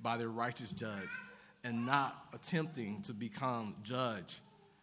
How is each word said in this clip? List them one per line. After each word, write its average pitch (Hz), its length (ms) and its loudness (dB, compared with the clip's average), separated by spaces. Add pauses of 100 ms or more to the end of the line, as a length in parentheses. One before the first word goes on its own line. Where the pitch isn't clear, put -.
by 117 160 2
the 117 100 0
righteous 117 440 0
judge 101 380 -4 (540)
and 117 220 0
not 135 480 4
attempting 120 720 0
to 123 100 -4
become 110 680 0
judge 113 560 0 (440)